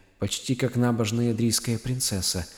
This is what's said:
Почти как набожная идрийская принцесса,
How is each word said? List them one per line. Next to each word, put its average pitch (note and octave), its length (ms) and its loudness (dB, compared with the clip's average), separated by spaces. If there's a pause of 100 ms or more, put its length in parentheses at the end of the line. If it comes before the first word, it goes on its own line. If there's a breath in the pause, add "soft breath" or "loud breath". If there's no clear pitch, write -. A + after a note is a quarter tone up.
(180)
Почти - 380 -2
как B2+ 200 -2
набожная A#2 560 2
идрийская A2+ 460 0
принцесса, G#2+ 680 -2 (120)